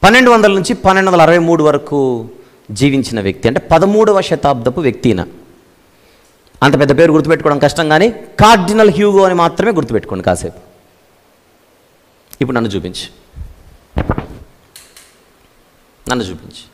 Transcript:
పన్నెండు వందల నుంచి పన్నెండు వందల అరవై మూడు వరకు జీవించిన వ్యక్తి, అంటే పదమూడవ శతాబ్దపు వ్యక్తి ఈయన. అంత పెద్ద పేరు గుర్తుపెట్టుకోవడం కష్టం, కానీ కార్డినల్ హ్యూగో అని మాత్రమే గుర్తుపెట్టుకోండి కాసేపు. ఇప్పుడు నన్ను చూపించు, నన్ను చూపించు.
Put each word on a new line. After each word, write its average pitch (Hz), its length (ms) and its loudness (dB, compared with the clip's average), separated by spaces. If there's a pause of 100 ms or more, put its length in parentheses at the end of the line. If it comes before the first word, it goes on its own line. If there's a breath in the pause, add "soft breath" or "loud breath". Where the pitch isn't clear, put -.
పన్నెండు 247 280 4
వందల 220 240 4
నుంచి 190 200 -4
పన్నెండు 190 360 0
వందల 175 120 4
అరవై 165 240 4
మూడు 165 180 2
వరకు 147 360 0 (720 soft breath)
జీవించిన 127 500 -2
వ్యక్తి, 98 280 -2
అంటే 139 120 -2
పదమూడవ 202 600 2
శతాబ్దపు 139 600 -2
వ్యక్తి 131 300 -2
ఈయన. 92 120 -2 (1400 soft breath)
అంత 139 180 2
పెద్ద 143 180 2
పేరు 160 180 4
గుర్తుపెట్టుకోవడం 156 480 0
కష్టం, 156 240 -2
కానీ 160 200 2 (340)
కార్డినల్ 208 560 4
హ్యూగో 202 260 2
అని 185 160 0
మాత్రమే 170 380 0
గుర్తుపెట్టుకోండి 101 500 -4
కాసేపు. 87 320 -4 (1800)
ఇప్పుడు 131 180 -4
నన్ను 113 160 -4
చూపించు, 92 340 -10 (3000)
నన్ను 120 220 -4
చూపించు. - 340 -18 (120)